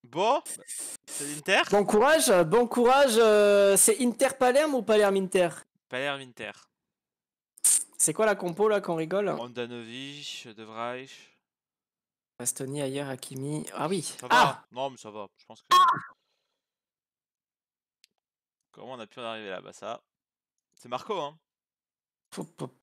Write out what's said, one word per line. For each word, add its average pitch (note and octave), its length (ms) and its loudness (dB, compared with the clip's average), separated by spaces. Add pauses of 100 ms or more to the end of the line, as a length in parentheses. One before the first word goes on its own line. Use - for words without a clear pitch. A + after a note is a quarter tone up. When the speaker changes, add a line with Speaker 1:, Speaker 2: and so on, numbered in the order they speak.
(100)
Speaker 1:
Bon, G#3+ 300 0 (160)
bah, - 80 -20 (420)
c'est - 280 -10
l'Inter. F#3+ 360 0
Speaker 2:
Bon G3+ 140 4
courage, C4+ 460 2 (140)
bon A3+ 240 2
courage, B3 500 4
euh, G#3 580 6
c'est A3 240 4
Inter B3 280 0 (100)
Palerme C#4 360 4
ou B3 80 0
Palerme G3+ 340 4
Inter ? F#3 320 2 (400)
Speaker 1:
Palerme C#3 320 -6
Inter. A#2 320 -14 (1500)
Speaker 2:
C'est - 140 0
quoi G#3+ 140 0
la G3+ 100 2
compo G3 320 -2
là G#3 120 2
qu'on F#3 140 -6
rigole ? F3 360 -2
Speaker 1:
Handanovic, B2 1160 -10 (100)
De A2 60 -18
Vrij. A#2+ 480 -10 (1300)
Speaker 2:
Bastoni, C3+ 440 -6
Ayer, C3+ 180 -6
Hakimi. C#3 720 -10
Ah C#3+ 140 -6
oui. F#3 140 -4
Speaker 1:
Ça - 280 -14
Speaker 2:
Ah ! A#3+ 140 4
Speaker 1:
va. - 260 -4
Non, C3+ 200 -8
mais B2 80 -20
ça G#2+ 120 -18
va. G#2 160 -14 (120)
Je - 80 -20
pense - 160 -20
que. - 40 -20 (3000)
Comment A2+ 200 -18
on B2 80 -14
a G#2+ 60 -14
pu - 140 -20
en A#2+ 40 -12
arriver A2 260 -10
là ? F#2 120 -8
Bah G2 100 -20
ça. A2 300 -12 (720)
C'est - 140 -20
Marco, B2+ 300 -8
hein. D3+ 180 -8 (960)
Speaker 2:
Pou, F3+ 140 -14
pou. D#3 240 -14 (140)